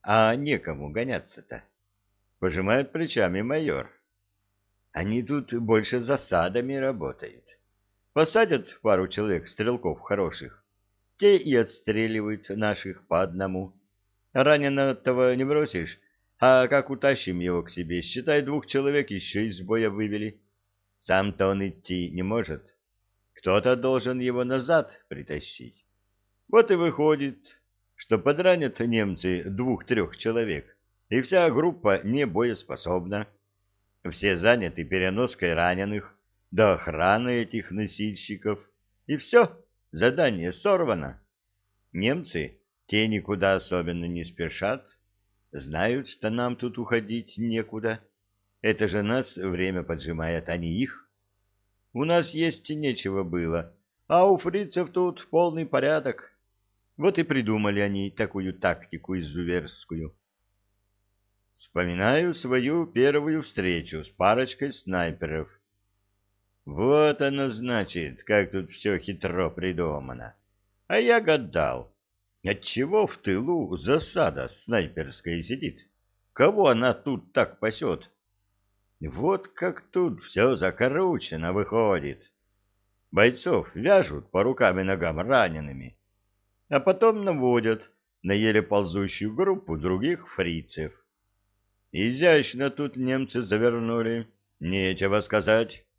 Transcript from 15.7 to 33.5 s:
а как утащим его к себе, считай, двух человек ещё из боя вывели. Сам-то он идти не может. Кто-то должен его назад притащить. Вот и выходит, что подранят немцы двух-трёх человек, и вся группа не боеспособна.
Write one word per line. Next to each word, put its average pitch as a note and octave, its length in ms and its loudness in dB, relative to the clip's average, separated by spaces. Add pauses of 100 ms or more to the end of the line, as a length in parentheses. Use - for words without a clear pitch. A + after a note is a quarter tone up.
а B2+ 280 6
как C3+ 220 2
утащим A#2+ 500 0
его F2 240 0
к E2+ 60 -14
себе, F2 320 -4
считай, C#3+ 400 0
двух C#3+ 260 -6
человек C#3 440 0
ещё G2+ 300 -4
из F#2+ 200 -4
боя A2 280 0
вывели. G#2 520 -4 (580)
Сам-то F#2+ 480 2
он G2 180 0
идти F2+ 440 -6
не F2+ 140 -4
может. G2 520 -6 (580)
Кто-то G#2+ 420 2
должен B2+ 440 0
его B2 240 0
назад C3 640 0
притащить. - 760 -12 (640)
Вот A3 220 6
и F#3 40 6
выходит, D3+ 840 0 (360)
что - 240 0
подранят D#3 600 2
немцы F#2+ 680 0
двух-трёх G#2+ 720 -2
человек, A2 600 -2 (320)
и A#2+ 120 2
вся E3+ 280 4
группа B2+ 540 2
не C3 220 0
боеспособна. F#2+ 1040 -4 (840)